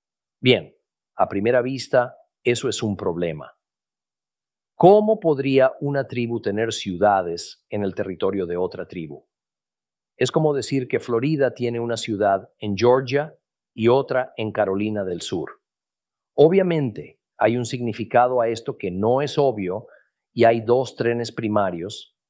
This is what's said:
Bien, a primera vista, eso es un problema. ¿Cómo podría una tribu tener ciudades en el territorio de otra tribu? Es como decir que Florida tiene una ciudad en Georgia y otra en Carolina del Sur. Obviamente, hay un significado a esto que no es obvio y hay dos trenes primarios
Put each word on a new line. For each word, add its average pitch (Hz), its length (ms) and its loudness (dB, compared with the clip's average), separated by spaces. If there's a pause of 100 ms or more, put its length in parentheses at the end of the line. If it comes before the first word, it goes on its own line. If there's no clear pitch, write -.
(420)
Bien, 110 340 2 (400)
a 95 140 2
primera 117 320 2
vista, 127 540 -2 (280)
eso 120 240 0
es - 140 -4
un 104 160 -2
problema. 82 560 -4 (1200)
¿Cómo 214 460 6
podría 135 600 2
una 143 280 -4
tribu 117 340 -4
tener 110 320 -2
ciudades 90 960 -2
en 104 140 -4
el 95 100 -4
territorio 95 540 -4
de 87 100 -4
otra 90 300 -6
tribu? 80 400 -12 (880)
Es 127 160 -2
como 156 240 2
decir 131 320 -4
que 120 120 -2
Florida 127 540 0
tiene 120 260 -4
una 117 180 -4
ciudad 101 600 0
en 104 180 -4
Georgia 131 640 2 (380)
y 110 140 2
otra 127 480 0
en 110 140 -4
Carolina 104 520 -2
del 90 180 -6
Sur. - 400 -8 (800)
Obviamente, 160 800 2 (160)
hay 113 220 2
un 123 80 -2
significado 120 760 0
a 113 60 0
esto 117 300 -6
que 95 140 -6
no 113 320 0
es 151 160 -4
obvio 107 480 -2 (440)
y 117 120 2
hay 117 180 6
dos 123 340 0
trenes 117 360 -2
primarios 101 840 -4 (140)